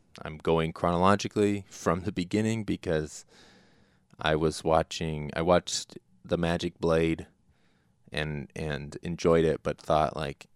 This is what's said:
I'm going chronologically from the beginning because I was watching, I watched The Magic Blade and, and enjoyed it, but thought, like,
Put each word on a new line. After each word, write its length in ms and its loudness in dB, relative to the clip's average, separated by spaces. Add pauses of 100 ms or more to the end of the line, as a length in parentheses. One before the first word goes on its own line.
(200)
I'm 160 -10
going 380 2
chronologically 960 2
from 320 -2
the 100 -4
beginning 520 0
because 600 -4 (960)
I 160 2
was 260 -2
watching, 720 0
I 60 -4
watched 580 0 (240)
The 140 -2
Magic 420 -2
Blade 480 2 (840)
and, 420 -6
and 480 -8
enjoyed 440 4
it, 160 0
but 180 -6
thought, 340 2
like, 420 -8